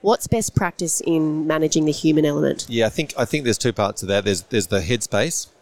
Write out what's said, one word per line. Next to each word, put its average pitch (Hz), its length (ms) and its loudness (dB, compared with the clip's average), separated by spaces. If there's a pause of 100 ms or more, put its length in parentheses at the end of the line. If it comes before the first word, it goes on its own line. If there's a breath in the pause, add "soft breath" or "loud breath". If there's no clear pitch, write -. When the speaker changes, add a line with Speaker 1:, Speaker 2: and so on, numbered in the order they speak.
Speaker 1:
what's 208 260 2
best - 280 -2
practice 175 500 -2
in 156 400 0
managing 156 400 2
the 151 60 2
human 151 340 4
element? 147 440 0
Speaker 2:
Yeah, 113 180 2
I - 20 2
think, 151 280 -4
I 123 80 2
think 147 180 -4
there's 120 160 2
two 117 140 0
parts 104 280 -2
to 98 60 -8
that. 98 180 2
There's, 95 180 2
there's 107 240 -2
the 98 120 0
headspace. 113 680 -2 (140)